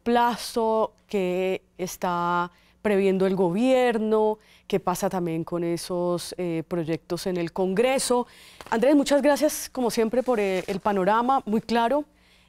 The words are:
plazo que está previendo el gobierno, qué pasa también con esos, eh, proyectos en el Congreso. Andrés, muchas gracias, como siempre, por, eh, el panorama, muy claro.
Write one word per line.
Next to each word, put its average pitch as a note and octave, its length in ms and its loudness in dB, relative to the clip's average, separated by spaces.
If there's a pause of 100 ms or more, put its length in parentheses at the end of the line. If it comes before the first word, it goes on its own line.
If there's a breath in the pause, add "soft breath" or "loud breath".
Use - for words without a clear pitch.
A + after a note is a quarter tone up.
plazo A#3 880 0 (120)
que F#3 540 -2 (160)
está F3 760 -2 (300 soft breath)
previendo F#3+ 460 2
el F#3+ 100 0
gobierno, G#3+ 1000 2 (280 soft breath)
qué G3 140 0
pasa F3+ 300 -2
también E3+ 340 -2
con E3+ 200 -4
esos, F3 720 -4
eh, E3+ 280 -4
proyectos E3+ 600 -6
en F3+ 100 -2
el E3+ 160 -4
Congreso. A#3+ 720 0 (440 loud breath)
Andrés, C#4 260 4
muchas C#4 240 4
gracias, D4 500 2
como A#3+ 200 -2
siempre, A#3 320 0
por, A#3 180 0
eh, F#3+ 260 0
el G3 140 -4
panorama, A3 640 2
muy G#3+ 160 0
claro. A#3 440 0 (440 soft breath)